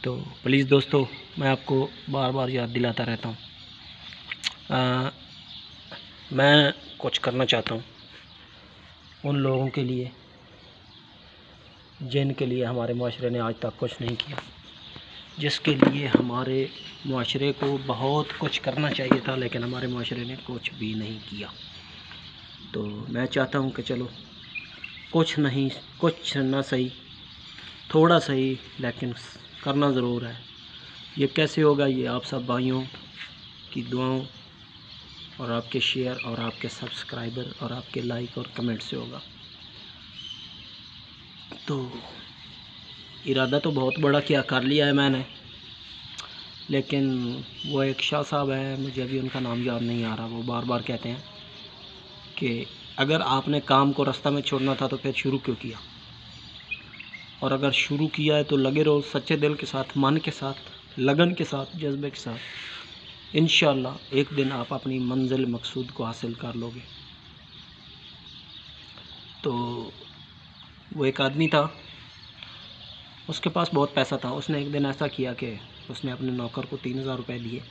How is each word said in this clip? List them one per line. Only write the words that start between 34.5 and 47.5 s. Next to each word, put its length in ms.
और 120
आपके 300
शेयर 440
और 140
आपके 300
सब्सक्राइबर 840
और 100
आपके 300
लाइक 360
और 180
कमेंट 260
से 140
होगा। 240
तो 220
इरादा 320
तो 140
बहुत 280
बड़ा 200
किया, 220
कर 200
लिया 240
है 80
मैंने, 300
लेकिन 760